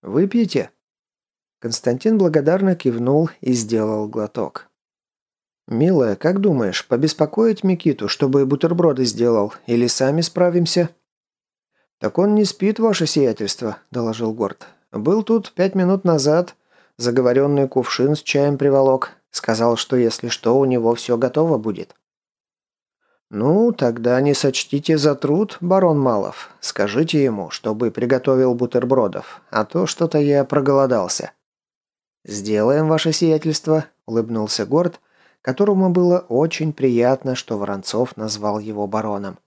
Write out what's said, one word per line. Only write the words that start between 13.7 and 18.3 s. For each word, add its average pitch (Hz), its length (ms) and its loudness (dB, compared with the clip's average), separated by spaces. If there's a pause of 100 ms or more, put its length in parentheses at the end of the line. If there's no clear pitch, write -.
доложил 113 440 -4
Горд. 110 340 -6 (240)
«Был 165 320 -2
тут 226 300 -2
пять 190 200 -2
минут 190 300 0
назад, 160 520 2 (420)
заговорённый 131 720 2
кувшин 131 460 0
с 151 60 -12
чаем 143 360 0